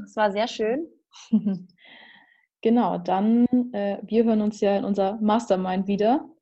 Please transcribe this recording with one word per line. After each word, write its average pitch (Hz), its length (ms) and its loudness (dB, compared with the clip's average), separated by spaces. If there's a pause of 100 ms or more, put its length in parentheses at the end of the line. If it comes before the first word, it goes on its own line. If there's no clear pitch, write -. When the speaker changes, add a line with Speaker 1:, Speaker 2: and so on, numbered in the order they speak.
Speaker 1:
es - 100 -18
war 214 160 2
sehr 208 160 -2
schön. 247 400 -4 (440)
Speaker 2:
<laughs> 196 360 0 (960)
Genau, 226 360 2
dann, 202 480 2 (280)
äh, 202 280 -4
wir 214 220 2
hören 220 180 2
uns 208 180 -4
ja 202 160 2
in 196 100 -2
unserer 202 360 -2
Mastermind 190 640 0
wieder. 208 420 0 (140)